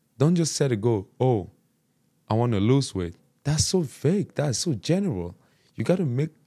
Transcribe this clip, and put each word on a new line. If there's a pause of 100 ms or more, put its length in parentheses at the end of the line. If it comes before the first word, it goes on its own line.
(180)
Don't
just
set
a
goal, (100)
"Oh, (800)
I
wanna
lose
weight." (280)
That's
so
vague.
That's
so
general. (400)
You
gotta
make (180)